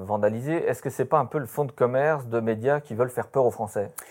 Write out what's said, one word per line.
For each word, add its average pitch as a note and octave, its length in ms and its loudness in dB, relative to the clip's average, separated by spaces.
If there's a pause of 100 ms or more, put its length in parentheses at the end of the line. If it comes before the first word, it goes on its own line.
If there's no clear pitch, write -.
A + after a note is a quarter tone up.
vandalisés. A2 640 0
Est-ce B2 140 -2
que C#3 80 -4
c'est B2+ 160 -2
pas D3+ 140 4
un B2+ 60 2
peu D#3 120 -6
le C3+ 80 -2
fonds - 180 -4
de C3+ 80 -4
commerce C3 540 2
de A#2 160 0
médias A2+ 400 0
qui A#2+ 120 -10
veulent B2 160 0
faire - 180 -4
peur - 180 2
aux A2+ 60 4
Français ? G#2 400 -6 (180)